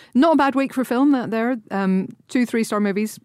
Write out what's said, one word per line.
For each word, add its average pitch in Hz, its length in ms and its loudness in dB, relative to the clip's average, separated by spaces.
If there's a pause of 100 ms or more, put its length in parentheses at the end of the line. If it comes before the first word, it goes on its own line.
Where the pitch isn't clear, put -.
(140)
not 311 200 4
a - 20 2
bad 277 180 2
week 269 180 -2
for 254 120 -2
film 262 260 2
that 247 220 0
there. 233 240 -2 (160)
Um, 190 380 0 (180)
two 247 180 0
three-star 226 320 0
movies. 208 460 -2